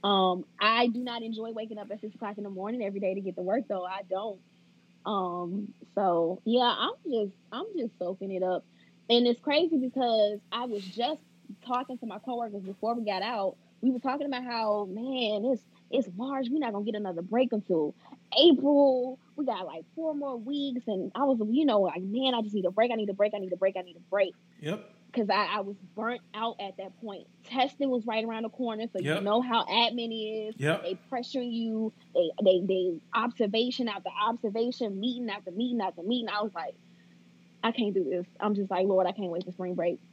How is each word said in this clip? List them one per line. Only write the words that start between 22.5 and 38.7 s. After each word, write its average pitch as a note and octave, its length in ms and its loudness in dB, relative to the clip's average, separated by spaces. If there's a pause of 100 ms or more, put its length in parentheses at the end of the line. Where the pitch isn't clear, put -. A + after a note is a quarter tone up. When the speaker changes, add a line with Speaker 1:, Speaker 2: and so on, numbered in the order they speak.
Speaker 1:
need F#3+ 120 0
a F3+ 60 4
break. A#3 200 4
I A3+ 40 0
need G#3+ 140 -2
a G3 40 -2
break. G#3 200 2
I G#3 60 -4
need F#3 140 -4
a F#3 40 -4
break. F#3+ 200 2
I F3+ 40 -4
need F3 140 -14
a F3 140 -20
break." F#3+ 260 2 (240)
Speaker 2:
Yep. E3 280 -6 (260)
Speaker 1:
'cause G#3+ 160 0
I, F#3 280 2
I - 40 -2
was G3 140 -8 (200)
burnt A3+ 260 -4 (120)
out A3+ 260 -4
at G3 180 -8
that F#3+ 240 -12
point. G3+ 260 -12 (180)
Testing C4+ 440 0
was A#3+ 160 0
right A3 180 0
around A3+ 200 -4
the A3+ 60 -4
corner, A3+ 440 -4
so F#3 60 -4
you D3+ 140 0
Speaker 2:
Yep. G3 100 0
Speaker 1:
know G#3 180 4
how A#3 240 0
admin A3 840 0
is. A3 80 -12
Speaker 2:
Yep. D3+ 260 0
Speaker 1:
They F3+ 140 -4 (140)
pressuring B3 400 -4
you. A3 400 -2 (220)
They, E3+ 160 4 (140)
they, F#3 180 6
they F#3 320 0 (200)
observation A#3 760 0
after G3 220 -6 (120)
observation, A3+ 760 -2
meeting A#3+ 300 -2
after G3 220 -6
meeting A#3 300 -2
after F3 220 -4
meeting. A3+ 260 -2
I G#3 120 -2
was G#3 120 -4
like, D#3+ 220 -8 (880)
"I A3+ 80 2
can't G#3 220 0
do F#3 100 2
this." F3 220 -2 (140)
I'm G#3 160 2
just G3 160 -2